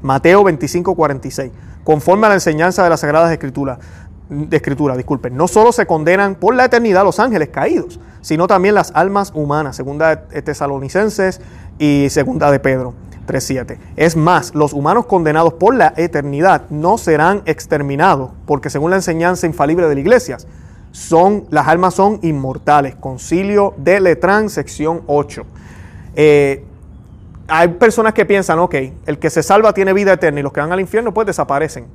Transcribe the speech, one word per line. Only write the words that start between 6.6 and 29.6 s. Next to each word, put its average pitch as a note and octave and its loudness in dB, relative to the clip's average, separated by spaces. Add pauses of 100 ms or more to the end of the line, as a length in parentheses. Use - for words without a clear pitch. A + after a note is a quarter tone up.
eternidad A#3 2
los F#3 0
ángeles G#3+ 0
caídos, E3 -4 (220)
sino E3 -2
también F#3+ 2
las F#3 0
almas F#3+ 0
humanas, D3 -4
segunda D3+ -2
de D#3 -12
Tesalonicenses D#3 -4 (360)
y C#3+ 2
segunda D3 0
de C#3 4
Pedro B2+ -6 (320)
tres C3+ -6
siete. B2 -8 (180)
Es D#3+ 2
más, F3 0
los D3+ 0
humanos D#3+ 0
condenados E3 2
por A3+ 2
la E3+ 2
eternidad D#3 0
no E3 0
serán E3+ 2
exterminados, D3 -2 (120)
porque C#3+ -4
según C#3+ -2
la F#3 2
enseñanza F3 -2
infalible D#3+ 0
de D3 2
la C#3 -4
Iglesia, F#3 2 (540)
son, F#3 2
las D3 0
almas F3 2
son G#3 2
inmortales. C#3+ -2
Concilio F#3+ -2
de E3+ 2
Letrán, F#3+ 2
sección D#3 -6
ocho. C#3+ -4 (680)
Eh, C#3+ 4 (840)
hay E3 4
personas A3 2
que A3 0
piensan, F#3 0
"Ok, F3 0 (320)
el D3 -4
que D#3+ -2
se D#3+ 0
salva G#3 4